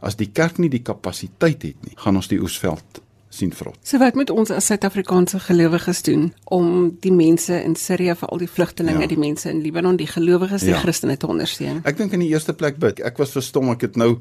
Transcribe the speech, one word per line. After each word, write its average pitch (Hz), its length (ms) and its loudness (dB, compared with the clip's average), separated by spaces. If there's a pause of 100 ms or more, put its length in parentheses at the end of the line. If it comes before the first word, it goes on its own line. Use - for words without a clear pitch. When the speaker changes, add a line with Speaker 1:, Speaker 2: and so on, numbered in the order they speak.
Speaker 1:
as 98 140 -4
die 107 180 -2
kerk 165 240 0
nie 170 120 2
die 123 140 -2
kapasiteit - 800 -4
het 76 140 -10 (100)
nie, - 100 -16
gaan 98 200 0
ons 95 120 -2
die 98 120 0
oesveld - 640 -6 (280)
sien 90 220 -4
vrot. - 320 -12
Speaker 2:
So - 160 0
wat 247 160 4
moet 269 140 0
ons 220 220 2
as 185 140 -2
Suid-Afrikaanse 190 720 0
gelowiges 170 640 2
doen 156 320 2 (120)
om 175 560 2
die 190 100 2
mense 170 520 4
in 165 120 0
Sirië, 180 400 0
veral - 220 -6
die 175 100 -4
vlugtelinge, 165 540 0
Speaker 1:
Ja. - 60 0
Speaker 2:
die 160 100 -2
mense 151 320 -2
in 156 120 -2
Libanon, 170 360 2
die 151 100 -4
gelowiges, 180 540 2
die 190 80 2
Speaker 1:
Ja. 170 100 2
Speaker 2:
Christene 139 380 -2
te 156 100 -6
ondersteun? 156 560 -4
Speaker 1:
Ek 147 140 -2
dink 202 160 -2
in 185 60 0
die 175 100 2
eerste 156 240 0
plek 147 260 -4
bid. 113 200 0
Ek 113 180 -6
was 139 140 -2
verstom, 131 380 -2
ek 120 120 -2
het 110 140 -4
nou 117 260 2